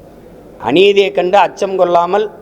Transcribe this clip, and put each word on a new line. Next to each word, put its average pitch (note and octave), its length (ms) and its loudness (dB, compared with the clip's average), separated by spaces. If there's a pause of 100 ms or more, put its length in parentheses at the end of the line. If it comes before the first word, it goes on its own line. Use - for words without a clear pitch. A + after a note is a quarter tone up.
(580)
அநீதியை F#3+ 540 2
கண்டு F3+ 260 0
அச்சம் F#3+ 380 -2
கொள்ளாமல் F3+ 560 0 (100)